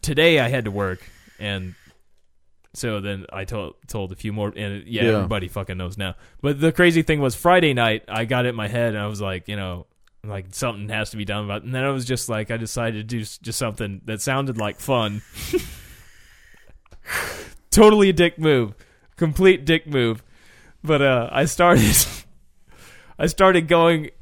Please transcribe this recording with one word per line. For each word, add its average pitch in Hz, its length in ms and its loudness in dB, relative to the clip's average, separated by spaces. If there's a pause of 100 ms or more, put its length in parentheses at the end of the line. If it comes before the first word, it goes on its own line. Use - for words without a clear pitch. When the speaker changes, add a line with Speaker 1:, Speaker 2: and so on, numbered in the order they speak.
Speaker 1:
today 156 360 4
I 120 100 2
had 123 180 -2
to 107 40 -4
work, 98 300 -4 (400)
and 95 340 -6 (1000)
so 110 260 -6
then 98 320 -8
I 95 140 -10
told, 98 280 -10 (140)
told 98 240 -8
a - 20 -12
few - 180 -8
more, 104 220 -4
and 101 320 -10
yeah, 117 180 -2
Speaker 2:
Yeah. 113 120 4
Speaker 1:
everybody 98 320 -2
fucking 95 300 -8
knows 90 200 -10
now. 95 160 -6 (280)
But 139 180 -2
the 160 100 4
crazy 170 320 4
thing 156 180 0
was, 131 140 0
Friday 175 380 4
night, 117 360 0
I 110 180 -4
got 123 180 0
it 123 60 0
in 117 40 -6
my 107 140 -6
head, 117 260 -2
and 104 80 -6
I 104 60 -6
was 104 140 -8
like, 92 260 -8
you 104 80 -8
know, 90 300 -8 (360)
like, 98 280 -12
something 104 400 -6
has 107 200 -6
to 113 60 -14
be 104 80 -6
done 104 220 -6
about 101 160 -6
it. - 20 -20
And 127 100 -8
then 127 100 -2
I 139 60 0
was 131 140 -4
just 123 240 -4
like, 107 220 -4
I 117 80 -4
decided 113 500 -6
to 120 80 -6
do 113 60 -6
s-, - 160 -14
just 110 200 -8
something 101 460 -6
that 110 160 -8
sounded 131 380 -4
like 104 200 -4
fun. 110 440 -2 (300)
<laughs> 359 100 0 (2000)
Totally 214 400 8
a - 20 2
dick 170 260 2
move. 131 360 2 (420)
Complete 170 480 4
dick 160 220 0
move. 120 360 0 (640)
But, 147 160 2
uh, 127 320 2
I 143 140 2
started, 139 500 4 (640)
<laughs> - 580 -20
I - 100 0
started 180 380 4
going 165 440 4 (100)